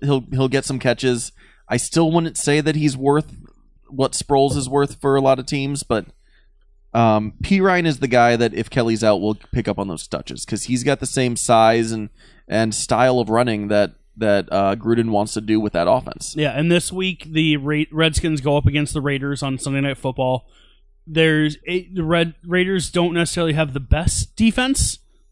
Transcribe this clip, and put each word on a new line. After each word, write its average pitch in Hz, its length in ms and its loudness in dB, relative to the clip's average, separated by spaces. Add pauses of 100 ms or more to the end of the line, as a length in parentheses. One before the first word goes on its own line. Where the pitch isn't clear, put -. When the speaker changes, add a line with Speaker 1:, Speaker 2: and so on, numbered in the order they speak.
Speaker 1:
he'll, 139 200 0 (100)
he'll 135 160 2
get 135 180 0
some 131 140 -6
catches. 123 520 0 (360)
I 120 100 -2
still 160 340 2
wouldn't 165 260 0
say 147 240 2
that 147 160 0
he's 151 200 0
worth 143 380 0 (540)
what 135 240 -2
Sproles 139 440 0
is 131 100 -4
worth 139 320 -2
for 139 160 0
a 135 60 2
lot 135 180 2
of 127 60 -10
teams, 139 380 -4
but, 107 240 -4 (840)
um, 107 400 2 (100)
P 196 180 2
Ryan 180 240 2
is 139 140 0
the 135 80 -2
guy 120 280 4
that 117 180 2
if - 160 -4
Kelly's 113 340 0
out, 104 180 4
will 107 140 0 (180)
pick 117 140 -2
up 101 120 -4
on 98 80 -4
those 82 200 -10
touches - 380 -8
'cause - 180 -6
he's 123 200 -2
got 139 160 0
the 135 60 -8
same 127 320 -2
size 113 560 4
and, 107 160 -6 (400)
and 110 260 0
style 127 440 2
of 110 100 -2
running 110 400 0
that, 104 240 2 (240)
that, 101 340 2
uh, 98 240 2
Gruden 113 360 0
wants 107 240 0
to 107 60 -2
do 107 180 2
with 104 140 -2
that 87 160 2
offense. - 480 -2
Speaker 2:
Yeah, 151 200 0
and 160 140 0
this 170 200 2
week 185 400 -6
the 156 260 2
Ra-, 151 340 -2
Redskins 156 500 0
go 143 160 0
up 143 80 0
against 147 280 0
the 151 80 -4
Raiders 139 420 -4
on 135 160 -4
Sunday 135 220 -4
Night 139 160 -2
Football. 127 500 -4 (580)
There's 156 520 2 (100)
a, 175 260 -4
the 180 100 -4
Red, 170 320 0 (100)
Raiders 180 440 0
don't 175 240 0
necessarily 170 400 0
have 151 200 0
the 139 60 -4
best - 560 0
defense, 254 640 0 (320)